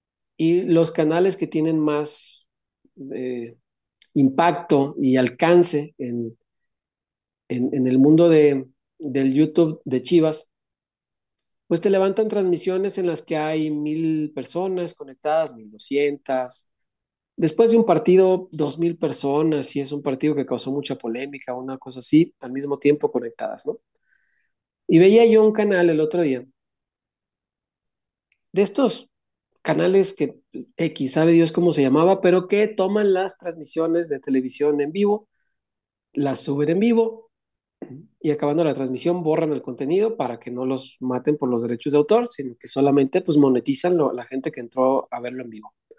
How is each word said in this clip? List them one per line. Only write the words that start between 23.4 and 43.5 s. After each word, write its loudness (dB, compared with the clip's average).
¿no? -8
Y 6
veía 8
yo 6
un 4
canal 2
el 2
otro 0
día, -2
de 0
estos -2
canales 2
que -6
X, -4
sabe 4
Dios 4
cómo 2
se 0
llamaba, 4
pero 2
que 0
toman 0
las -4
transmisiones -4
de -4
televisión -2
en -4
vivo, 0
las -4
suben -2
en 0
vivo, 0
y -2
acabando -2
la 0
transmisión -4
borran 0
el -6
contenido -4
para -6
que -16
no -8
los -6
maten -2
por -4
los 0
derechos -4
de 4
autor, 2
sino -12
que -20
solamente, 2
pues, 0
monetizan 2